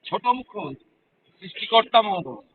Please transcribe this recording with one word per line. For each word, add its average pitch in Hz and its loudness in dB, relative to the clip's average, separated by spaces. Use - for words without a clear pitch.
ছোট 202 -4
মুখ্যমন্ত্রী, 156 -4
সৃষ্টিকর্তা 226 2
মহোদয়। 165 -4